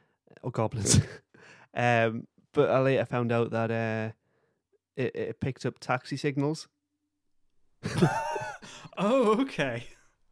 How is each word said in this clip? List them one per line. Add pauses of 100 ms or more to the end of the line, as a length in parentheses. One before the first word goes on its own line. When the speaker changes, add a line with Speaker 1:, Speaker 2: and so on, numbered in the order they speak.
(420)
Speaker 1:
or
goblins.
<laughs> (640)
Um, (260)
but
I
later
found
out
that,
uh, (840)
it,
it
picked
up
taxi
signals. (1120)
<laughs> (1080)
Speaker 2:
Oh,
okay. (480)